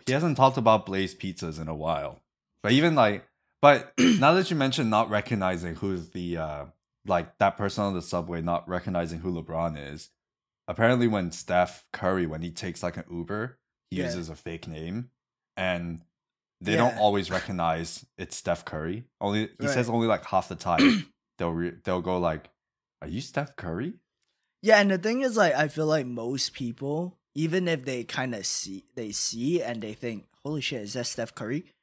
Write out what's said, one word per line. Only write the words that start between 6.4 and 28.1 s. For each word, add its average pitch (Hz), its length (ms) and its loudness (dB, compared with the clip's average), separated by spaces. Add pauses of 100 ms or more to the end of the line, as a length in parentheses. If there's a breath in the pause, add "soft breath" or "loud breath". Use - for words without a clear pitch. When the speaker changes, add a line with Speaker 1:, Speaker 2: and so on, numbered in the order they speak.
Speaker 1:
like, 87 320 0
that 98 180 4
person 101 280 -2
on 98 100 -2
the 87 80 -4
subway, 85 380 -4
not 85 280 -2
recognizing 85 520 -4
who 90 100 -4 (100)
LeBron 80 520 -6
is, - 160 -16 (580)
apparently 120 400 4
when 95 240 0
Steph - 600 0
Curry, 92 340 0
when 78 160 -6
he 85 80 -6
takes, 87 320 -8
like, 87 140 -6
an 87 120 -10
Uber, 101 480 -8 (320)
he 92 80 -6
Speaker 2:
Yeah. 90 80 -2
Speaker 1:
uses 85 240 -6
a 78 60 -12
fake 82 320 -12
name. 85 420 -8 (480)
And 87 440 -4 (600)
they 101 140 0
don't 123 200 4
Speaker 2:
Yeah. 107 40 -4
Speaker 1:
always 101 320 2
recognize 85 760 -2 (120)
it's 92 180 -10
Steph - 300 -2
Curry. 85 400 -8 (160)
Only, 104 280 0 (120)
he 139 40 -2
Speaker 2:
Right. 143 80 0
Speaker 1:
says 123 160 2
only, 117 180 2
like, 104 180 2
half 95 240 0
the 90 80 -10
time 98 560 2 (100)
Speaker 2:
<clears throat> - 140 -20
Speaker 1:
they'll 85 160 -2
re-, 85 320 -4
they'll 90 160 0
go, 90 180 0
like, 80 300 -2 (520)
"Are 78 60 -10
you 92 140 -6
Steph - 340 -8
Curry?" 101 380 -6 (680)
Speaker 2:
Yeah, 208 200 8
and 202 100 2
the 190 60 2
thing 220 240 -2
is, 240 160 0
like, 170 180 4
I 151 140 2
feel 151 160 -2
like 156 200 2
most 123 460 -4
people, 143 640 -6 (160)
even 170 360 0
if 143 160 -2
they 123 180 -4
kinda 120 400 -6